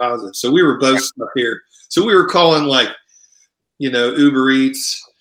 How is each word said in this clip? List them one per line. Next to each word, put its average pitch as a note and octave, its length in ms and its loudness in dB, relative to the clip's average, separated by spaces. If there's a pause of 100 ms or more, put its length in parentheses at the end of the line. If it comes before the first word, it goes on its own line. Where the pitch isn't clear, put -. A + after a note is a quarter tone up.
positive. A#2 340 -6
So - 160 -4
we E3+ 120 4
were C3+ 160 2
both C3+ 240 2
stuck - 340 -10
here. A#2 260 -4 (260)
So F3 160 0
we A3 100 2
were F3+ 120 4
calling, E3 380 2
like, C3 240 0 (920)
you C3+ 120 -4
know, A#2+ 240 0
Uber C3+ 360 2
Eats C3+ 500 -2 (200)